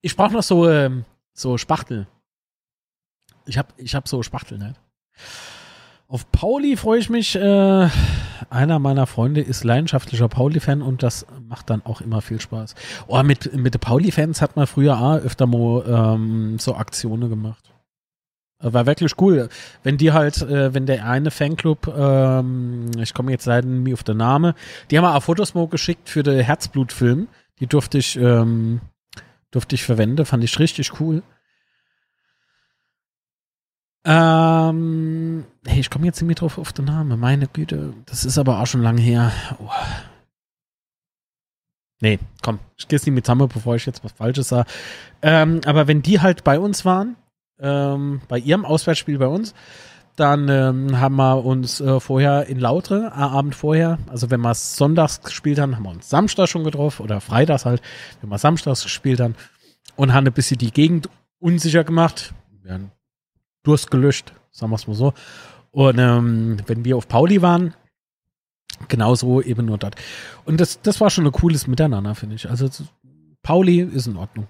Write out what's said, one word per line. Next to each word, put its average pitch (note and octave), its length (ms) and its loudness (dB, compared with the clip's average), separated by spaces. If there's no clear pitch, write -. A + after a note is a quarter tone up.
Ich - 160 -6
brauch G3+ 140 2
noch A3 120 0
so, E3+ 260 4
ähm, C3 360 2
so B2+ 260 -4
Spachtel. A#2 480 -6
Ich A2 120 -6
hab, - 200 -6
ich B2+ 180 -10
hab C3+ 140 -6
so B2 140 -4
Spachtel, - 340 -12
ne? G2+ 160 -12
Auf - 240 -8
Pauli C4+ 460 0
freue A3+ 220 2
ich G#3 100 -4
mich. A3+ 260 -2
Äh, F#3+ 540 4
einer D3 300 2
meiner C#3 280 2
Freunde C#3+ 340 0
ist - 220 -4
leidenschaftlicher A#2+ 680 0
Pauli-Fan C#3+ 540 0
und B2+ 180 -4
das - 240 -4
macht - 240 -16
dann G#2+ 120 -2
auch A2+ 180 -10
immer A2 200 -4
viel A2 180 -8
Spaß. A2 360 -12
Oh, B2+ 160 2
mit, C#3+ 320 0
mit B2+ 180 0
den A#2+ 60 -2
Pauli-Fans D#3 640 0
hat - 140 -2
man C#3+ 120 2
früher C#3 320 2
auch C#3+ 160 2
öfter B2+ 320 0
mal, A#2 400 2
ähm, A2 720 0
so - 160 -4
Aktionen A#2 540 -6
gemacht. A2 440 -8
Äh, A#2 120 -4
war A#2+ 140 2
wirklich D3+ 340 0
cool. E3 300 4
Wenn C#3 160 0
die D#3 140 4
halt, D3 320 2
äh, C#3 320 0
wenn C3+ 100 0
der A#2 240 -2
eine C#3 220 0
Fanclub, D#3 560 -2
ähm, B2+ 1120 0
ich - 160 -6
komme B2+ 160 -4
jetzt B2 160 -4
leider B2 200 2
nie B2+ 260 -2
auf - 100 -6
den G#2+ 140 -2
Namen, C#3 360 2
die D3+ 80 4
haben F3+ 60 4
auch D3 180 2
Fotos E3+ 320 -2
mal E3+ 120 0
geschickt E3+ 400 -6
für D3+ 140 -2
den C#3 200 2
Herzblutfilm. B2+ 840 0
Die B2+ 80 -6
durfte C#3+ 300 0
ich, - 200 -2
ähm, A#2 640 2
durfte - 240 -4
ich B2+ 100 -4
verwenden, A#2+ 420 0
fand A#2 180 0
ich A#2 160 -2
richtig - 400 -2
cool. D#3 240 -2
Ähm, D#3+ 1400 2
hey, - 140 2
ich C3 100 -2
komme D3+ 160 -2
jetzt - 160 -2
nicht E3 60 0
mehr E3 80 2
drauf - 240 -4
auf - 120 -12
den C#3 140 -6
Namen, D3 340 -2
meine C3+ 280 2
Güte, D3 440 -6
das - 180 -8
ist B2+ 140 -2
aber C3 220 2
auch A#2+ 80 -2
schon B2 160 0
lange A#2 180 2
her. A#2+ 300 4
Oh. G#2+ 140 -14
Nee, G#2+ 180 2
komm, A2 160 -6
ich - 100 -16
geh's D3 160 0
nicht C#3 120 0
mit B2 100 -2
zusammen, B2+ 260 4
bevor A#2 240 -4
ich A#2 120 -4
jetzt - 160 -10
was G#2+ 80 -12
Falsches B2+ 380 -4
sag. A#2+ 180 0
Ähm, D#3+ 420 4
aber D3+ 220 4
wenn D3+ 160 2
die F3 180 4
halt F3+ 220 2
bei D3 160 4
uns G3 260 -4
waren, G3 300 0
ähm, C#3 720 -2
bei B2 100 -4
ihrem D#3 260 0
Auswärtsspiel D3+ 540 -2
bei C3 80 2
uns, G3 300 -2
dann, C#3+ 340 2
ähm, C3 500 2
haben C3+ 160 2
wir C3 280 4
uns, C3 380 -2
äh, C3+ 180 2
vorher C#3 460 2
in C3 140 -6
Lautre, F#3 520 -2
am C3+ 220 -2
Abend C#3 220 -2
vorher, D#3+ 500 0
also A#2 240 -6
wenn B2 120 0
wir A#2 120 2
sonntags - 680 0
gespielt - 340 -4
haben, C#3 180 0
haben G#2+ 80 -8
wir F#2+ 60 -10
uns F2 220 -12
Samstag F3+ 360 2
schon E3 160 -4
getroffen D3 380 -4
oder G#2 200 -4
freitags C#3 440 0
halt, A#2+ 160 0
wenn G#2 80 -12
wir G2+ 80 -4
samstags D3 460 0
gespielt B2+ 360 -2
haben A#2+ 140 0
und C3+ 180 2
haben C3+ 140 6
ein A#2+ 60 2
bisschen C3 260 -2
die A2+ 120 -2
Gegend D#3+ 380 2
unsicher E3 440 2
gemacht. E3 520 -2
Wir F#2 120 -12
haben G2 180 -10
Durst D3 260 2
gelöscht, C3+ 420 2
sagen A2 200 -6
wir's A2 140 -4
mal G#2+ 80 -6
so. B2+ 220 0
Und, C3+ 260 4
ähm, A#2 600 2
wenn A#2 180 -4
wir B2+ 120 0
auf A2+ 100 -6
Pauli E3+ 340 4
waren, F3 320 2
genauso B2 540 0
eben A#2+ 240 -2
nur G#2 140 -4
dort. - 160 -8
Und D#3+ 160 0
das, - 200 -2
das G#3 200 0
war G#3 80 4
schon E3 160 0
ein C#3 60 2
cooles D#3+ 340 0
Miteinander, B2 480 0
finde G#2 220 -10
ich. - 120 -14
Also, B2+ 220 -2
Pauli F3 380 2
ist C#3 260 -4
in G#2+ 120 -8
Ordnung. G#2 320 -12